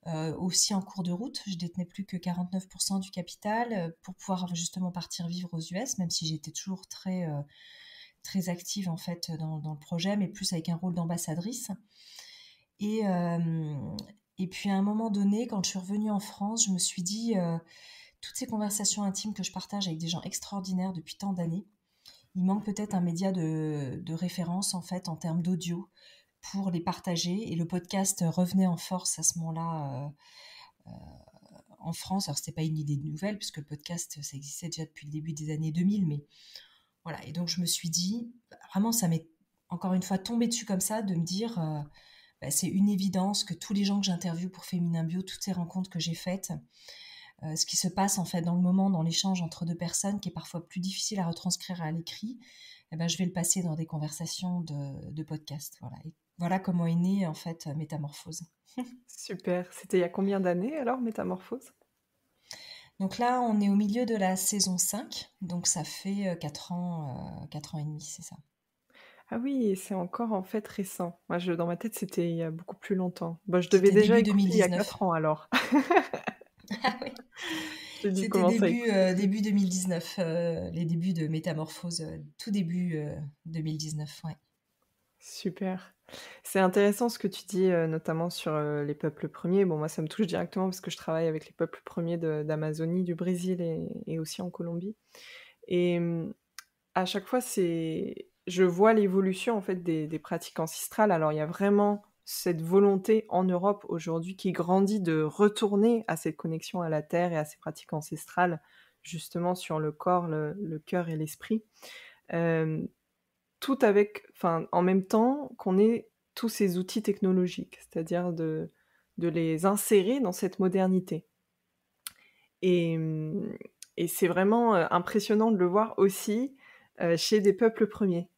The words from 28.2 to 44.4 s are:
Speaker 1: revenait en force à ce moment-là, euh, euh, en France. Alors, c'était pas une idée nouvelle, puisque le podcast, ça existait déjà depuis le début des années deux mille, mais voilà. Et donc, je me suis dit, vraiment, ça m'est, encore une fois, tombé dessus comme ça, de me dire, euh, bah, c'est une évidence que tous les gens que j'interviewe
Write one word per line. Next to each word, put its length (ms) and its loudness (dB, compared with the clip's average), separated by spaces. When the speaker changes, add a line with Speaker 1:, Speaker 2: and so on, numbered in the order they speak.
Speaker 1:
revenait 400 4
en 100 0
force 400 -4
à 60 -8
ce 160 2
moment-là, 760 -6
euh, 60 -18
euh, 0 -
en 140 -6
France. 340 -2
Alors, 100 -4
c'était 140 -8
pas 100 -6
une 160 0
idée 200 -2
nouvelle, 420 -6
puisque 180 -10
le 80 -12
podcast, 560 -10
ça 160 -10
existait 300 -12
déjà 180 -8
depuis 220 -18
le 40 -12
début 220 -6
des 180 -8
années 200 -2
deux 120 0
mille, 220 2
mais 180 -2
voilà. 220 -10
Et 60 -14
donc, 160 -4
je 120 -2
me 60 0
suis 240 -2
dit, 420 -2
vraiment, 200 2
ça 160 2
m'est, 200 0
encore 240 -4
une 100 2
fois, 160 -2
tombé 280 0
dessus 180 -4
comme 160 -2
ça, 200 -2
de 140 0
me 80 0
dire, 360 -2
euh, 200 -2
bah, 100 -6
c'est 160 0
une 220 4
évidence 540 0
que 120 -6
tous 180 -8
les 100 2
gens 160 2
que 60 -2
j'interviewe 440 -2